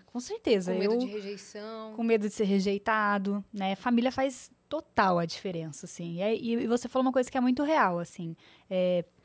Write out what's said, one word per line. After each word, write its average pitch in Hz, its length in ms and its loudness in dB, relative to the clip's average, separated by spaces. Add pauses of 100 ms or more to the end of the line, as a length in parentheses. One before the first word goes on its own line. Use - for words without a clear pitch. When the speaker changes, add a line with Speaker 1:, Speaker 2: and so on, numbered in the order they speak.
Speaker 1:
Com - 120 -10
certeza, 240 540 0
Speaker 2:
Com 185 60 0
medo 202 160 2
Speaker 1:
eu 240 60 2
Speaker 2:
de 254 60 -2
rejeição. 214 880 -10
Speaker 1:
com 233 80 -6
medo 226 240 4
de 202 80 -2
ser 220 100 0
rejeitado, 202 1080 2
né? 196 240 -2
Família 247 340 2
faz 269 400 -2 (200)
total 202 480 2
a 170 80 0
diferença, 165 580 -6
assim. 170 380 -6
É, 220 120 2
e, 233 200 -2
e 233 120 0
você 240 220 0
falou 262 160 0
uma 262 80 2
coisa 254 180 2
que - 60 -4
é 262 60 2
muito 254 200 2
real, 262 360 4
assim. 170 360 -8 (360)
É, 180 340 2 (200)